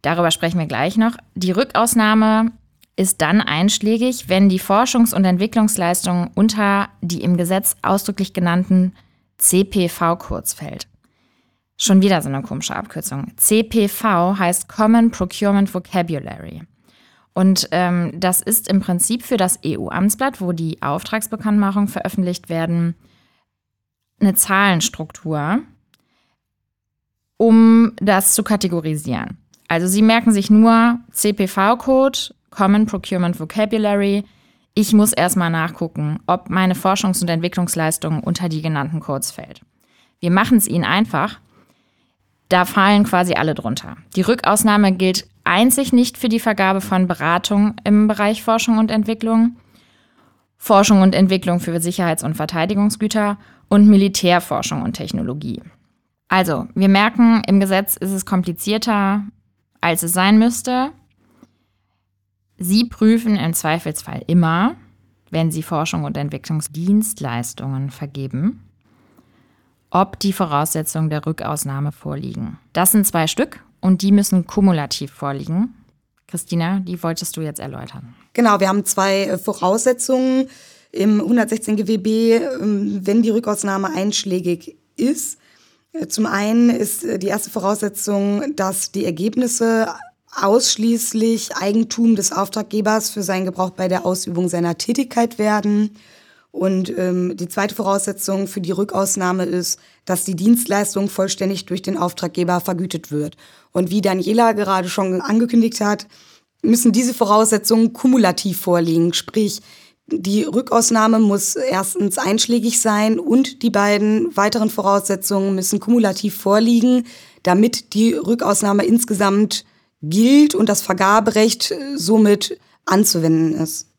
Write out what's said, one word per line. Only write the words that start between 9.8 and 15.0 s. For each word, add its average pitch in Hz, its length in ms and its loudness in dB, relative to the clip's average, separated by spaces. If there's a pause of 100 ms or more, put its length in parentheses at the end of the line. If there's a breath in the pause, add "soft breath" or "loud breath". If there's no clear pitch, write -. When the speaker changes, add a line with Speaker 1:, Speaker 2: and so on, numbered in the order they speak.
Speaker 1:
V 170 280 -2
kurz - 360 -8
fällt. - 340 -14 (920)
Schon 190 240 4
wieder 185 200 4
so 139 80 -4
eine 135 140 -4
komische - 320 -8
Abkürzung. - 600 -10
C 220 260 2
P 220 240 0
V 196 500 0
heißt 175 300 -2
Common 226 440 4